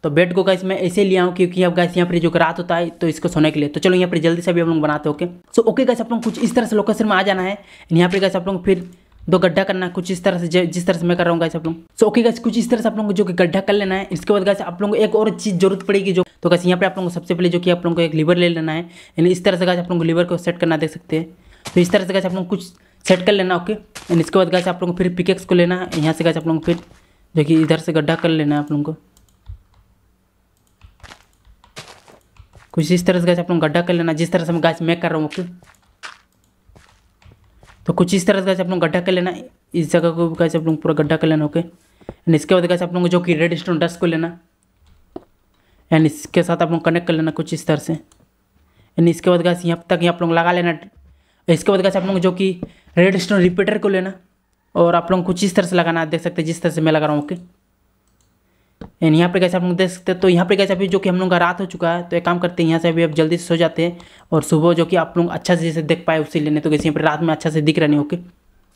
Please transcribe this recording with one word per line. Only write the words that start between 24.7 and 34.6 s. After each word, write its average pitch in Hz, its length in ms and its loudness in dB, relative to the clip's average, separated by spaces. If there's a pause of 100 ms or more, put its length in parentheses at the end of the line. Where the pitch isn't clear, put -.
लोगों 175 100 -2
को 180 60 -6
फिर 180 160 0
पिकेक्स 180 300 -2
को 185 100 0
लेना 180 220 4
है, 185 200 -8
यहाँ 156 160 0
से 160 120 -2
गाइस 160 120 2
आप 160 100 -6
लोगों 160 140 0
को - 60 -6
फिर 170 140 0 (540)
जो 156 100 4
कि 160 100 4
इधर 160 240 4
से 160 140 -4
गड्ढा 156 220 2
कर 170 140 0
लेना 151 260 2
है 147 80 0
आप 147 80 -8
लोगों 147 140 -2
को। 160 120 -6 (3750)
कुछ 160 200 -2
इस 175 140 0
तरह 180 140 2
से 170 60 0
गाइस 175 120 2
आप 175 120 -6
लोग 170 100 2
गड्ढा 160 200 0
कर 175 120 -2
लेना, 165 200 0
जिस 165 200 -2
तरह 175 120 0
से 170 80 -4
मैं 165 100 0